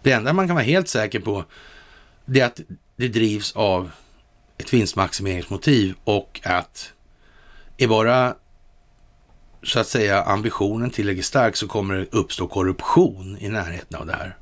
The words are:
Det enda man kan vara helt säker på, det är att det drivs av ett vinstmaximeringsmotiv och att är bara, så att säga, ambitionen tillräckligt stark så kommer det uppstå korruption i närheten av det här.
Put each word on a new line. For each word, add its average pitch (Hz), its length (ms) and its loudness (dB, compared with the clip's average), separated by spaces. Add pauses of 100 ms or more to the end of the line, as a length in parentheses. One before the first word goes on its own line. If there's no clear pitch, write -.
Det 135 100 4
enda 123 220 2
man 185 140 2
kan 170 80 0
vara 127 100 2
helt 175 220 2
säker 107 320 -2
på, 101 240 -4 (800)
det 131 140 2
är 123 60 6
att - 140 -6 (360)
det 123 120 -4
drivs 107 480 0
av 95 360 0 (680)
ett - 140 -4
vinstmaximeringsmotiv 98 1300 0
och - 400 -2
att - 500 -4 (840)
är 120 100 2
bara, 120 480 4 (1300)
så - 160 0
att 110 80 0
säga, 101 360 2
ambitionen 107 680 0
tillräckligt 101 360 -2
stark 117 300 2
så 107 120 -4
kommer 98 280 -2
det 95 160 -4
uppstå 92 360 -2
korruption 95 920 0
i 101 100 -8
närheten 85 500 -8
av - 60 -10
det 82 80 -6
här. 92 280 -10